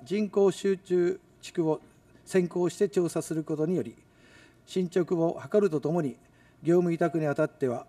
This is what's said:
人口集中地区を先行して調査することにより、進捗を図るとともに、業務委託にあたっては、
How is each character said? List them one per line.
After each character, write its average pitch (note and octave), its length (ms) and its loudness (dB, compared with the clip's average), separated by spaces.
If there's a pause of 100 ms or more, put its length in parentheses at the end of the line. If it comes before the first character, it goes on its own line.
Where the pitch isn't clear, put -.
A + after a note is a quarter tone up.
人 G#3 240 -2
口 G3 220 4
集 G3 260 0
中 F3+ 420 0 (220)
地 - 120 -18
区 D#3+ 160 -2
を D#3 120 0 (440)
先 F#3 220 2
行 F3 220 -2
し - 80 -6
て G3+ 120 2
調 F3 200 0
査 D#3+ 140 -4
す E3 120 -6
る D#3 80 -4
こ D3+ 140 -4
と D3+ 100 0
に F#3 80 0
よ D3+ 80 0
り、 A2+ 140 -10 (720)
進 F#3 220 -2
捗 F3+ 280 0
を E3 260 0
図 G#3 180 2
る G3+ 100 2
と D3+ 100 -2
と D3 100 -2
も E3+ 120 0
に、 C3 140 -4 (460)
業 E3+ 140 4
務 F3 160 2
委 E3 60 -2
託 E3+ 200 0
に D#3 80 -2
あ C#3+ 80 0
た D#3 100 2
っ D#3 40 -2
て - 200 -4
は、 - 200 -4